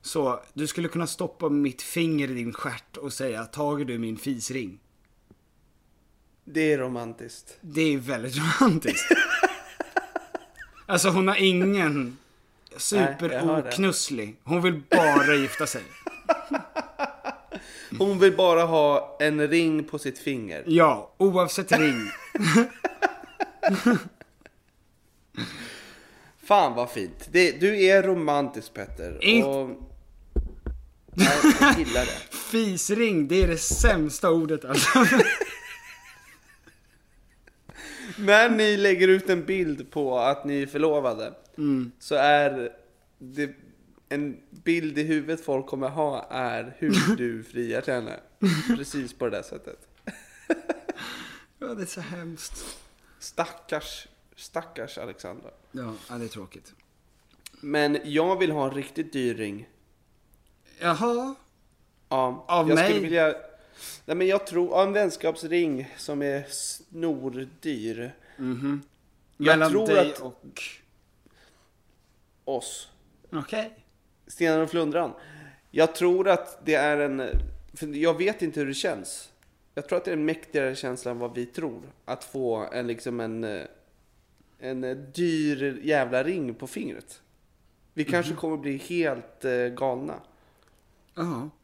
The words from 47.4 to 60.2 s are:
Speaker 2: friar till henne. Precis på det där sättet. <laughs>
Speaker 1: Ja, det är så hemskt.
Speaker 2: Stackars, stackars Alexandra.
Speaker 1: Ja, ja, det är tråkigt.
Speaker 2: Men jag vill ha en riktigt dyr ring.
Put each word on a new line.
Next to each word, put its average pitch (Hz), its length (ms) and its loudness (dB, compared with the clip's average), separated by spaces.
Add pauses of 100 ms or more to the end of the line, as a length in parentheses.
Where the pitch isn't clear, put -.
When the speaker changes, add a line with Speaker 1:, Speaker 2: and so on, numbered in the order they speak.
Speaker 2:
friar 117 380 -4
till 135 120 -4
henne. 120 260 -6 (580)
Precis 139 360 -8
på - 120 -6
det 113 60 -2
där 98 120 -6
sättet. - 440 -18 (180)
<laughs> - 520 -6 (1040)
Speaker 1:
Ja, 269 80 -10
det 226 140 -8
är 180 40 -8
så 180 160 -12
hemskt. 165 760 -14 (420)
Speaker 2:
Stackars, - 880 -8 (280)
stackars - 600 -12
Alexandra. - 520 -14 (220)
Speaker 1:
Ja, 120 220 -10 (160)
ja, 123 60 -12
det 117 100 -8
är 110 40 -10
tråkigt. - 440 -18 (880)
Speaker 2:
Men 147 420 0
jag 160 360 2
vill 175 120 2
ha 147 160 -2
en 135 60 -6
riktigt 143 400 -8
dyr 123 220 -2
ring. 107 340 -10 (1080)